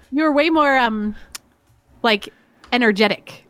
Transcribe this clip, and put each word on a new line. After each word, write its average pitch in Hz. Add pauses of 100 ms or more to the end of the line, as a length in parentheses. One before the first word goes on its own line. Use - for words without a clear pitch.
(120)
You 294
were 311
way 294
more, 294
um, 214 (880)
like, 214 (440)
energetic 214